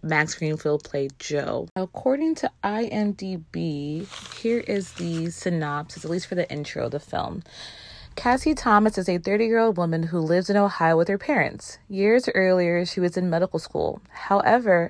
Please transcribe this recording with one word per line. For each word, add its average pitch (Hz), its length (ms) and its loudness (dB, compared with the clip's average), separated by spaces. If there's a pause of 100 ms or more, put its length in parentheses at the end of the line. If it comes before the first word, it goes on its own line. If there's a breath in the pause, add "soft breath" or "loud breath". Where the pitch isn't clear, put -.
Max 156 320 2
Greenfield 156 480 -2
played 139 340 -4
Joe. 147 560 -4
According 277 640 0
to - 140 -4 (120)
I 214 220 -2
M 208 260 0
D 190 280 -6 (120)
B, 156 560 -4 (300)
here 226 240 0
is 196 320 -4
the 165 380 -4
synopsis, 156 760 -4
at 160 80 -6
least 175 160 -4
for 180 80 -6
the 180 120 0
intro 143 360 -6
of 117 80 -4
the 147 80 -6
film. - 420 -6 (720 loud breath)
Cassie 262 400 0
Thomas 214 420 4
is 185 120 -2
a 180 100 0
thirty-year-old 220 580 2
woman 165 280 0
who 170 160 -2
lives 170 280 2
in 202 80 2
Ohio 180 400 4
with 165 120 4
her 202 100 0
parents. - 600 -2 (100)
Years 208 440 4
earlier, 180 540 2
she - 140 -4
was 175 160 0
in 185 120 0
medical 170 300 0
school. - 500 -4
However, 196 800 2